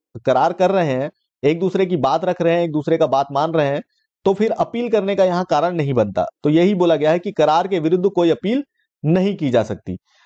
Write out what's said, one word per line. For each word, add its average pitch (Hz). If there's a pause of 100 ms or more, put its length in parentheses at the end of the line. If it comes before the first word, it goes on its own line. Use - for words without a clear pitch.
(260)
करार 135
कर 185
रहे 170
हैं, 135 (340)
एक 160
दूसरे 185
की 175
बात 160
रख 180
रहे 165
हैं, 170
एक 160
दूसरे 156
का 156
बात 135
मान 156
रहे 151
हैं, 143 (440)
तो 196
फिर 208
अपील 233
करने 202
का 190
यहाँ 180
कारण 170
नहीं 139
बनता। 98 (180)
तो 147
यही 175
बोला 170
गया 151
है 175
कि 196
करार 156
के 185
विरुद्ध 180
कोई 175
अपील 226 (400)
नहीं 185
की 151
जा 117
सकती। 95 (300)